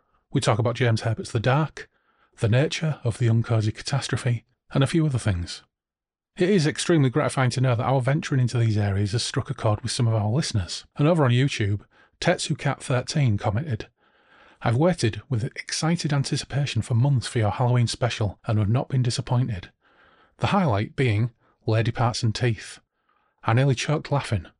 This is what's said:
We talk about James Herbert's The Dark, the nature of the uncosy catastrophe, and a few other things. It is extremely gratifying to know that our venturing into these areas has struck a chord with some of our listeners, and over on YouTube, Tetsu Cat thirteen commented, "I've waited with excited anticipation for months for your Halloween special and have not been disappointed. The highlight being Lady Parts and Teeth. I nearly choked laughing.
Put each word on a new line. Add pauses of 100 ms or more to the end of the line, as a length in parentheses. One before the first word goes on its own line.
(320)
We
talk
about
James
Herbert's
The
Dark, (480)
the
nature
of
the
uncosy
catastrophe, (300)
and
a
few
other
things. (760)
It
is
extremely
gratifying
to
know
that
our
venturing
into
these
areas
has
struck
a
chord
with
some
of
our
listeners, (120)
and
over
on
YouTube, (400)
Tetsu
Cat
thirteen
commented, (800)
"I've
waited
with
excited
anticipation
for
months
for
your
Halloween
special
and
have
not
been
disappointed. (640)
The
highlight
being (340)
Lady
Parts
and
Teeth. (640)
I
nearly
choked
laughing. (120)